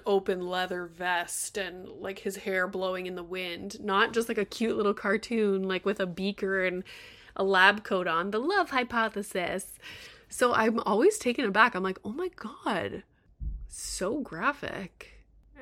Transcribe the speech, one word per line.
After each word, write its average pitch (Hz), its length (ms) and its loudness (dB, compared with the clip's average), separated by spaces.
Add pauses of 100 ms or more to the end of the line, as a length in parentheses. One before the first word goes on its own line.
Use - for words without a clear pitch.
open 190 420 2
leather 180 380 -2
vest 175 720 -2
and, 185 300 -6
like, 190 320 -8
his 196 180 -4
hair 190 300 0
blowing 185 400 -4
in 185 80 -6
the 180 80 -8
wind, 185 600 -8
not 208 300 4
just, 233 160 2
like, 226 80 -2
a 202 80 2
cute - 320 -2
little 202 160 4
cartoon, 202 760 0
like, 185 180 -2
with 202 140 0
a 190 80 0
beaker 190 560 -2
and 180 200 0 (520)
a 196 80 0
lab 196 400 8
coat 180 240 0
on, 175 240 0
The 214 80 0
Love 349 320 2
Hypothesis. 214 1080 -2 (500)
So 247 240 2
I'm 226 280 4
always 226 360 4
taken 247 280 0
aback. 214 300 6
I'm 185 80 -2
like, 190 220 -2
"Oh 214 60 -8
my 339 240 -4
God, 214 680 -4 (640)
so - 520 -6
graphic." - 1040 -6 (380)